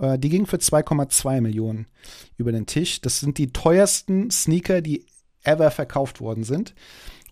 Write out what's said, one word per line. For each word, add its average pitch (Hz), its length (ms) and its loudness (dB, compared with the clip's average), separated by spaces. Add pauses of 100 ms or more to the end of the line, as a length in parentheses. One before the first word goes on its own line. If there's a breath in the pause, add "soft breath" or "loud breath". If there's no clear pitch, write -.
Äh, 135 160 0
die 143 120 -2
gingen 185 160 2
für 185 120 -2
zwei 156 240 2
Komma 143 260 0
zwei 131 320 0
Millionen 110 460 -2 (520 loud breath)
über 120 120 -2
den 113 160 -2
Tisch. - 340 -2
Das - 200 -2
sind 143 180 -2
die 135 140 0
teuersten 190 800 2
Sneaker, 175 480 0
die 151 260 -6 (380)
ever 156 260 4
verkauft 139 500 -4
worden 113 220 -6
sind. 139 320 -4 (580 loud breath)